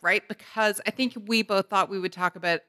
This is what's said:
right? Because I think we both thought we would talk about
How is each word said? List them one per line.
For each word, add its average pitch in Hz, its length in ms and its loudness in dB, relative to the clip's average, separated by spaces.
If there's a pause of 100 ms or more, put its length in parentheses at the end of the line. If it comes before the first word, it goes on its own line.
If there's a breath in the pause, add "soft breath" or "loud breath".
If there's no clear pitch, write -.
right? 185 260 0
Because 214 580 -2
I 214 60 -2
think 254 240 -2 (120)
we 226 140 2
both 196 280 0
thought 190 200 2
we 196 100 -4
would 180 140 -4
talk 180 220 -2
about 170 340 0